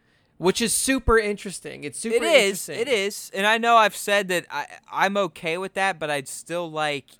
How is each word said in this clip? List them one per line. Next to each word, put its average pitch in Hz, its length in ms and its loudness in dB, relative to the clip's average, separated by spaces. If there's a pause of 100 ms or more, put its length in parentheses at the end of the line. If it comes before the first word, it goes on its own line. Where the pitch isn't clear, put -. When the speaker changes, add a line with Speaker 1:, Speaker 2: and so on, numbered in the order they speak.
(380)
Speaker 1:
which 185 240 0
is 226 120 0
super 254 440 2
interesting. 190 680 -4
It's - 120 -12
super 226 200 0
Speaker 2:
It 240 60 0
is. 214 460 4
Speaker 1:
interesting. 165 100 -6
Speaker 2:
It 247 80 -4
is. 208 460 -2
And 196 140 0
I 220 100 4
know 233 200 4
I've 214 180 4
said 202 320 0
that 175 240 -2
I, 143 160 -8 (240)
I'm 185 260 0
okay 175 400 -4
with 190 180 -8
that, 190 220 -2
but 151 120 -6
I'd 139 180 -4
still 170 420 -8
like 151 360 -4 (140)